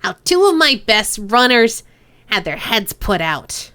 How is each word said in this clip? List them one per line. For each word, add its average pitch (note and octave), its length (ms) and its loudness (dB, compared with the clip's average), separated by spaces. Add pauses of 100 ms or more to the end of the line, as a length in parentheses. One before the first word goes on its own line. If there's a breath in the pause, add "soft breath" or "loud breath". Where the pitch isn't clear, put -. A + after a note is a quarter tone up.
How F#3 240 -6
two F4+ 200 2
of F#4+ 120 4
my D4 300 2
best G#3 360 0
runners A#3 600 2 (440 soft breath)
had G3 180 -4
their D3+ 120 -6
heads - 360 -4
put - 280 -4
out. - 540 -8